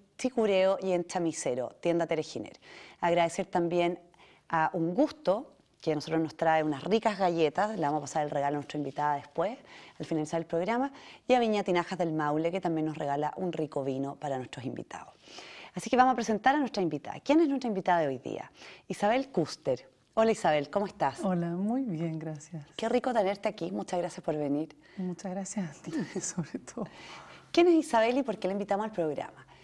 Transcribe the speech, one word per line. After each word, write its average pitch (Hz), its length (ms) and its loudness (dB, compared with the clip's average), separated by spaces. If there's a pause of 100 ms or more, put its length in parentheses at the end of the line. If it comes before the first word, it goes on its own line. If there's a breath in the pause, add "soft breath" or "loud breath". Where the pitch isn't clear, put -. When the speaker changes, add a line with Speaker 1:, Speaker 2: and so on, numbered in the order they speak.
(180)
Speaker 1:
Chicureo 196 640 2
y 190 120 0
en 175 120 0
Chamicero, 151 640 -2 (100)
tienda 170 280 2
Tere 156 160 -2
Giner. 110 300 -10 (480 loud breath)
Agradecer 170 440 2
también 175 540 0 (500 loud breath)
a 160 240 2
Un 170 220 0
Gusto, 240 580 0 (260)
que 160 120 0
a 151 40 0
nosotros 160 260 -2
nos 156 140 -4
trae 160 280 4
unas 147 200 -2
ricas 208 360 0
galletas, 180 580 2
le 165 80 0
vamos 147 140 0
a - 20 -2
pasar 147 220 -2
el 147 80 -4
regalo 143 240 0
a 147 60 -2
nuestra 151 180 -8
invitada 147 380 -2
después, 185 420 -4 (400 loud breath)
al 135 80 -8
finalizar 156 340 -2
el 160 60 -10
programa, 226 440 0 (360 loud breath)
y 254 80 6
a 247 40 6
Viña 214 240 2
Tinajas 175 360 0
del 170 120 0
Maule, 156 400 0
que 190 80 -4
también 160 280 0
nos 151 100 -4
regala 147 400 -2
un 185 160 -2
rico 147 300 -4
vino 139 320 -2
para 139 240 -6
nuestros 120 260 -10
invitados. - 480 -10 (640 loud breath)
Así - 160 -8
que 254 60 6
vamos 254 160 6
a - 20 -2
presentar 226 400 2
a - 20 2
nuestra 254 240 -2
invitada. 156 380 -4
¿Quién 311 220 6
es 320 60 6
nuestra 269 200 -2
invitada 185 320 4
de 156 80 2
hoy 135 100 -2
día? - 340 -8 (360 loud breath)
Isabel 240 420 2
Kuster. - 580 -2 (280)
Hola 226 180 6
Isabel, 151 360 2
¿cómo 202 160 0
estás? - 380 -2
Speaker 2:
Hola, 170 280 0
muy 214 320 -2
bien, 165 360 -4
gracias. 156 460 -10 (100)
Speaker 1:
Qué 220 140 -4
rico 247 240 2
tenerte 202 340 2
aquí, 185 240 -4
muchas 196 280 -2
gracias 175 220 -4
por 156 140 -2
venir. 147 400 -2 (220 loud breath)
Speaker 2:
Muchas 180 340 -6
gracias 180 480 -6
a - 20 -20
ti, - 100 -12
<laughs> 208 280 -4
sobre - 400 -6
todo. - 260 -10 (680 loud breath)
Speaker 1:
¿Quién 349 140 6
es 349 80 8
Isabel 240 420 4
y 277 60 2
por 214 140 -4
qué 185 120 -2
la - 40 0
invitamos 202 320 -2
al 214 60 -8
programa? - 540 -4 (180 loud breath)